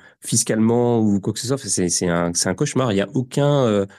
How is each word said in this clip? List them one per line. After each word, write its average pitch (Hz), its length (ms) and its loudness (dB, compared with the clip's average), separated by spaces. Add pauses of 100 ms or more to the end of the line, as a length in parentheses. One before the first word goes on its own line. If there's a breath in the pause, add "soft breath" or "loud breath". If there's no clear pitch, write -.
(200 loud breath)
fiscalement 117 800 2
ou 104 180 2
quoi 110 140 -4
que - 60 -8
ce - 80 -8
soit. 131 100 -2
Enfin, 107 140 -10
c'est, 90 180 0
c'est 90 200 -2
un, 85 260 0
c'est 92 160 -2
un 90 40 -2
cauchemar. 131 380 -2
Il 98 40 0
y 98 40 2
a - 140 -2
aucun, 139 500 2
euh, 104 220 2 (120 loud breath)